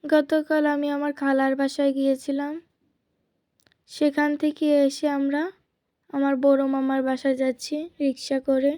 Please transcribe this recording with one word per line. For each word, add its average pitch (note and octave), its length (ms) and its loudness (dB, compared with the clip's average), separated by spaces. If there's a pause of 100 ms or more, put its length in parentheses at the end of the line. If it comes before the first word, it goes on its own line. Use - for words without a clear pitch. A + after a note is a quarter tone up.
গতকাল D4+ 600 2
আমি D4 240 -2
আমার C#4+ 240 -4
খালার C4+ 420 2
বাসায় C#4 360 0
গিয়েছিলাম, C4+ 600 -2 (1400)
সেখান D4 460 0
থেকে D4+ 300 -2 (120)
এসে C#4 300 0
আমরা C#4 340 -2 (720)
আমার C#4 240 0
বড় C#4 300 4
মামার C4+ 360 0
বাসায় C4 340 -2
যাচ্ছি C4 400 -4 (220)
রিক্সা C4+ 420 -2
করে। C4+ 380 2